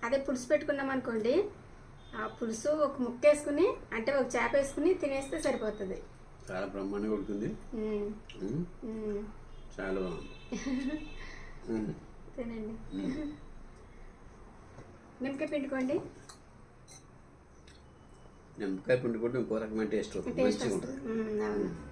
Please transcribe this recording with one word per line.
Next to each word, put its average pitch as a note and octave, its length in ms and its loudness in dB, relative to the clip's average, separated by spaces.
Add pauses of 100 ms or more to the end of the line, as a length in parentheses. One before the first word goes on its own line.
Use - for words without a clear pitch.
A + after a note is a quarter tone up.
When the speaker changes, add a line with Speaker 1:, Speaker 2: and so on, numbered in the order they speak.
Speaker 1:
అదే A#3+ 140 4
పులుసు C4+ 300 0
పెట్టుకున్నాం C#4+ 420 4
అనుకోండి, B3 540 4 (720)
ఆ G#3+ 120 -4
పులుసు A3+ 400 -2
ఒక C#4+ 340 4
ముక్క A#3+ 240 2
వేసుకుని, D4 480 8 (200)
అంటే A3+ 180 2
ఒక B3+ 240 4
చేప A#3 200 4
వేసుకుని C#4+ 380 6
తినేస్తే C#4 480 0
సరిపోతుంది. G#3+ 600 0 (500)
Speaker 2:
చాలా F#2+ 140 0
బ్రహ్మాండంగా G2+ 480 0
ఉడుకుతుంది. G#2 420 -2 (180)
Speaker 1:
మ్మ్. G#3+ 380 0 (320)
Speaker 2:
మ్మ్. D3 220 0 (180)
Speaker 1:
మ్మ్. G#3+ 400 -4 (560)
Speaker 2:
చాలా F#2+ 200 0
బాగుంది. - 560 -6
Speaker 1:
<laughs> C4+ 540 -2 (600)
Speaker 2:
మ్మ్. A2 240 0 (420)
Speaker 1:
తినండి. A3+ 600 -6
Speaker 2:
మ్మ్. D4 340 -2 (1900)
Speaker 1:
నిమ్మకాయ C#4 240 0
పిండుకోండి. C4+ 520 2 (2500)
Speaker 2:
నిమ్మకాయ G2+ 380 4
పిండుకుంటే A#2+ 420 2
ఇంకో A2 180 2
రకమైన A2 300 0
టేస్ట్ G2+ 300 0
వస్తుంది. - 260 0
Speaker 1:
టేస్ట్ G#3+ 180 4
Speaker 2:
మంచిగా G#3+ 160 2
Speaker 1:
వస్తుంది. C4+ 200 -4
Speaker 2:
ఉంటుంది. A3+ 340 -2
Speaker 1:
మ్మ్, G#3 100 0
అవును. G#3 160 0
Speaker 2:
మ్మ్. F#3 180 0 (160)